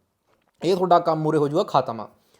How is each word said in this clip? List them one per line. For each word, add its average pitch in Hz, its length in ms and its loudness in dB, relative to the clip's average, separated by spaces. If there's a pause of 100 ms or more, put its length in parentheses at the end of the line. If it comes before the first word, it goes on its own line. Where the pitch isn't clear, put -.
(680)
ਇਹ 180 100 2
ਤੁਹਾਡਾ 175 240 4
ਕੰਮ 160 280 -2
ਉਰੇ 151 100 0
ਹੋ 147 100 2
ਜਾਊਗਾ 151 160 0
ਖਤਮ। 113 420 -2 (340)